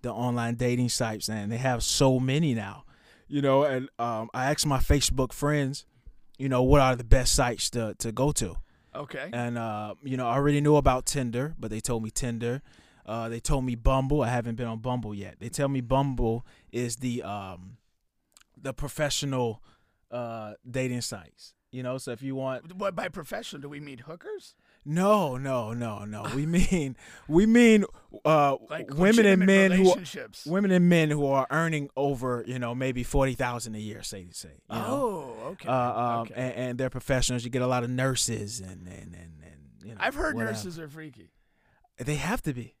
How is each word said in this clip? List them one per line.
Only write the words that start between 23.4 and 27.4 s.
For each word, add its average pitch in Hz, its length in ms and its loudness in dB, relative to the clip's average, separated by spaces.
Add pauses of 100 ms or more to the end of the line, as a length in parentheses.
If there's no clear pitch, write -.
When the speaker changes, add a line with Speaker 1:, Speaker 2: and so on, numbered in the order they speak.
Speaker 2:
do 143 60 -14
we 143 140 -12
mean 139 160 -14
hookers? 180 580 -14 (300)
Speaker 1:
No, 175 500 2
no, 127 380 -4
no, 110 320 -6
no. 107 180 -10 (100)
We 143 120 -2
Speaker 2:
<laughs> 170 120 0
Speaker 1:
mean, 165 380 2 (320)
we 170 180 6